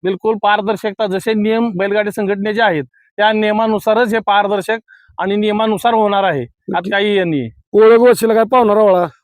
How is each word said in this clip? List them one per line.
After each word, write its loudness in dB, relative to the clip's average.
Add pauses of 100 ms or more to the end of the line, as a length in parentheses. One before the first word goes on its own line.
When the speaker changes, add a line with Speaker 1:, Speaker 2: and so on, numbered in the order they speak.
Speaker 1:
बिलकुल -2
पारदर्शकता, -2
जसे -4
नियम 0
बैलगाडी -2
संघटनेचे -4
आहेत 0 (340)
त्या 2
नियमानुसारच 0
हे -2
पारदर्शक -2 (420)
आणि -2
नियमानुसार 0
होणार 0
आहे. -2
यात -12
Speaker 2:
नक्की. -6
Speaker 1:
काही 0
हे 0
नाही. -4 (220)
Speaker 2:
ओळख 6
वशिला 4
काय 4
पाहुणा 2
रावळा? 4 (180)